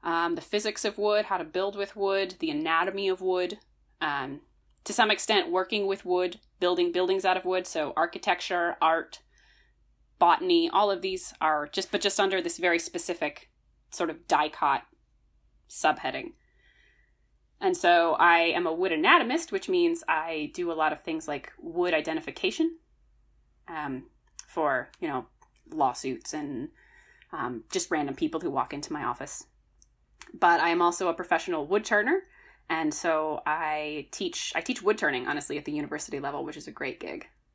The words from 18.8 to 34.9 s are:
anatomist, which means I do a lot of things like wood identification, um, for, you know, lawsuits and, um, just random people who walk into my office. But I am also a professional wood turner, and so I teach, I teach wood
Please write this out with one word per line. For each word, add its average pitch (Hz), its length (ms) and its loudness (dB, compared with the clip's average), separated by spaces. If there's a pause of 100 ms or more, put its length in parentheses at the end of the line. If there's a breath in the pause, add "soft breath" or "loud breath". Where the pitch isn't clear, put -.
anatomist, 247 600 4
which 190 160 -4
means 175 380 2
I 156 480 -2
do 170 160 -4
a 165 40 -2
lot 156 180 2
of 151 80 -8
things 160 260 -8
like 143 320 -8
wood 170 360 -2
identification, 165 800 -2 (920)
um, 151 360 -6 (420)
for, 139 440 -2 (100)
you 165 80 -4
know, 127 180 -4 (440)
lawsuits 131 640 -2
and, 143 340 -6 (640 soft breath)
um, 123 400 -6
just 180 180 -4
random 147 240 -2
people 160 260 -2
who 170 100 -4
walk 131 240 -2
into 143 180 -8
my 147 100 -6
office. - 420 -8 (880)
But 170 280 6
I 165 80 2
am 175 140 2
also 175 260 2
a 165 60 0
professional 165 520 -2
wood 208 180 0
turner, 240 380 2 (460 soft breath)
and 160 260 0
so 156 520 -2
I 151 640 -4
teach, - 460 -6
I 165 40 -2
teach - 220 -6
wood 214 160 2